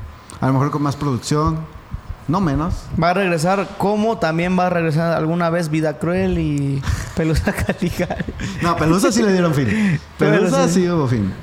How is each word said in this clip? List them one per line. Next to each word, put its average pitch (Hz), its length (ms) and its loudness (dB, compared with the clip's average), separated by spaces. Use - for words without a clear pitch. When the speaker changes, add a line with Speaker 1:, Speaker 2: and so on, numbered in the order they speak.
Speaker 1:
A 127 60 0
lo 131 80 2
mejor 139 160 2
con 147 120 -2
más 143 140 -2
producción, 151 640 0
no 170 120 0
menos. 156 340 0
Speaker 2:
Va 170 80 4
a 180 40 2
regresar 180 540 0
como 208 400 0
también 170 400 0
va 180 80 2
a 180 40 0
regresar 165 420 0
alguna 165 380 0
vez 165 200 -2
Vida 156 280 -2
Cruel 180 400 0
y 143 440 -2
<laughs> - 180 -10
Pelusa 160 360 0
Caligari. - 800 -4
Speaker 1:
No, 165 140 2
Pelusa 170 360 4
sí 233 100 2
le 208 100 4
dieron 175 220 4
fin. 135 120 2
Speaker 2:
Bueno, 156 180 4
Speaker 1:
Pelusa 196 320 4
Speaker 2:
sí. 170 140 2
Speaker 1:
sí 175 60 2
hubo 165 200 2
fin. 104 240 0